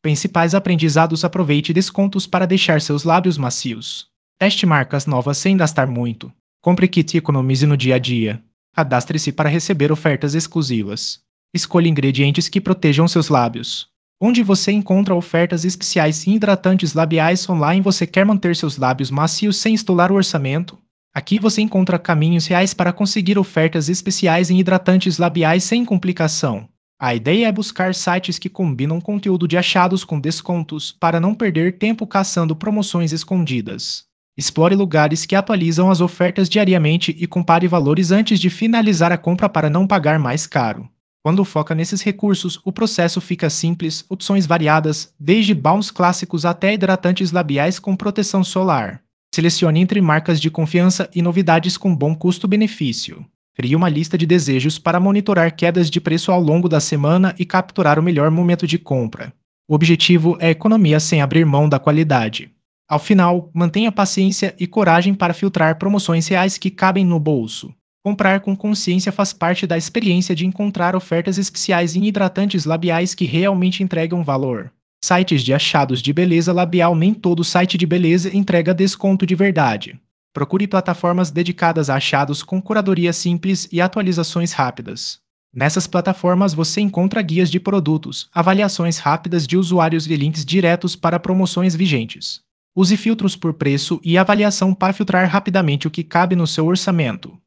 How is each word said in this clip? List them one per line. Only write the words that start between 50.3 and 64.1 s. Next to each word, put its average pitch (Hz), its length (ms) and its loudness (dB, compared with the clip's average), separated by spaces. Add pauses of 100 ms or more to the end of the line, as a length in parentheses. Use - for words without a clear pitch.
de 160 100 0
confiança 175 640 0
e 175 60 -2
novidades 170 560 2
com 185 180 0
bom 147 200 0
custo-benefício. 180 1120 -2 (280)
Crie 127 200 -2
uma 175 140 2
lista 156 280 -2
de 160 80 2
desejos 151 540 0
para 170 220 0
monitorar 196 540 2
quedas 170 360 2
de 165 100 -2
preço 160 300 -2
ao 180 100 4
longo 170 280 2
da 156 100 2
semana 160 580 2
e 180 80 -2
capturar 180 540 0
o 160 40 0
melhor 156 280 2
momento 175 380 0
de 165 100 0
compra. 123 560 -6 (340)
O 151 60 2
objetivo 165 680 4
é 165 100 2
economia 160 500 4
sem 156 200 2
abrir 156 240 2
mão 147 240 4
da 143 120 2
qualidade. 143 720 0 (360)
Ao 151 100 0
final, 175 540 2
mantenha 175 400 0
paciência 190 680 0